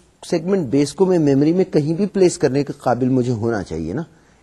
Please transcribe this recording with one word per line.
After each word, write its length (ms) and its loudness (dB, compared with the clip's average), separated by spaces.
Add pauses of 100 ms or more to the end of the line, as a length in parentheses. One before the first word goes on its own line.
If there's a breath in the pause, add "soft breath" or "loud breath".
(260)
سیگمنٹ 440 -2
بیس 240 2
کو 120 2
میں 120 2
میموری 340 4
میں 120 2
کہیں 300 -2
بھی 120 -2
پلیس 320 2
کرنے 260 0
کے 140 -10
قابل 300 0
مجھے 240 0
ہونا 300 -2
چاہیے 300 -8
نا۔ 100 -6 (400 soft breath)